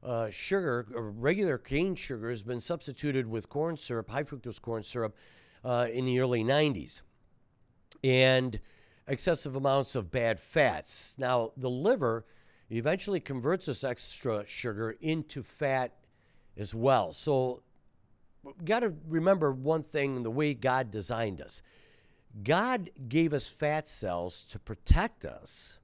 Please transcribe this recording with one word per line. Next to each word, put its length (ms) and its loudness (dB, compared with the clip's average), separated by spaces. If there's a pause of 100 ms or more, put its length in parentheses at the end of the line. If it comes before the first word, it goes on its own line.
uh, 260 -2
sugar, 640 -2
or 160 -4
regular 480 0
cane 380 0
sugar, 340 -8
has 140 -6
been 160 -6
substituted 680 -2
with 220 -6
corn 280 -2
syrup, 320 -6
high 140 -4
fructose 400 -10
corn 220 -4
syrup, 320 -4 (480)
uh, 280 2
in 120 -2
the 160 2
early 240 2
nineties. 580 2 (1000)
And 560 6 (480)
excessive 480 0
amounts 400 2
of 160 -4
bad 260 2
fats. 800 0
Now, 380 2
the 140 -2
liver 540 2 (460)
eventually 480 0
converts 480 -2
this 160 -4
extra 640 -4
sugar 540 -4
into 420 -4
fat 500 -2 (640)
as 160 -6
well. 400 4
So, 520 0 (800)
we 80 -16 (120)
gotta 300 2 (140)
remember 420 4
one 320 0
thing, 400 0
the 80 -2
way 240 2
God 380 2
designed 480 -2
us. 220 -10 (800)
God 480 2 (180)
gave 240 2
us 140 -2
fat 400 -2
cells 600 -4
to 120 -14
protect 680 2
us 600 -12